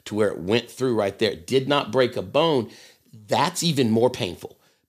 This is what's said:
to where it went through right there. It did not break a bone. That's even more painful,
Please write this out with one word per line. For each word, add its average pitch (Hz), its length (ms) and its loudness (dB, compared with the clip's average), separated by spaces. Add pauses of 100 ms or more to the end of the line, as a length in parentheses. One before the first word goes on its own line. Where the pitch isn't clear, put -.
to 104 100 -8
where 107 120 2
it - 120 -6
went 101 300 0
through 127 260 -2
right 101 220 -2
there. 107 140 0
It - 160 -12
did 131 220 0
not 143 240 0
break 123 240 2
a 104 40 -4
bone. 143 360 0 (680)
That's 143 360 0
even 135 280 2
more 113 180 4
painful, 92 480 -8 (320)